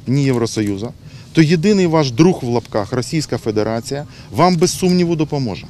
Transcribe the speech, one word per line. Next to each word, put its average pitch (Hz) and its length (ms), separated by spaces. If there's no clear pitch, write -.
ні 139 160
Євросоюзу, 113 720
то 175 80
єдиний 180 460
ваш 156 240
друг 165 300
в 131 60
лапках, 113 460
Російська 127 440
Федерація, 113 680
вам 180 240
без 170 160
сумніву 180 440
допоможе. 147 540